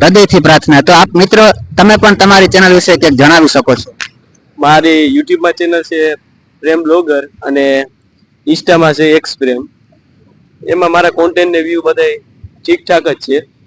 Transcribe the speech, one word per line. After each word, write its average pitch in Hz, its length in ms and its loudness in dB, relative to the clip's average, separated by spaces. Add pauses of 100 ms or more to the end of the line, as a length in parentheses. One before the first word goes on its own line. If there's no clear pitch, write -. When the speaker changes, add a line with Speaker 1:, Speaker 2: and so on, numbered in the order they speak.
Speaker 1:
હૃદયથી 190 360 4
પ્રાર્થના. 156 420 2
તો 180 120 2
આપ 175 220 4
મિત્રો, 214 280 2 (340)
તમે 208 200 4
પણ 208 160 2
તમારી 190 340 2
ચેનલ 185 260 2
વિશે 180 220 2
કંઈક 156 180 0
જણાવી 147 340 2
શકો 131 280 0
છો. - 200 -12 (640)
Speaker 2:
મારી 156 460 2 (120)
YouTube-માં 170 340 -2
ચેનલ 170 300 -4
છે 156 340 -4 (440)
પ્રેમ 160 240 -2
બ્લોગર 156 420 -2
અને 139 600 -4 (600)
Insta-માં 165 460 0
છે 147 100 -2
એક્સ 156 340 -2
પ્રેમ. 123 320 -6 (1000)
એમાં 170 240 -2
મારા 175 180 0
કોન્ટેન્ટ 170 420 -2
ને 165 100 -2
વ્યૂ 165 200 -6
બધાય 160 360 -4 (480)
ઠીકઠાક 170 420 -2
જ 139 80 -4
છે, 135 240 -6 (260)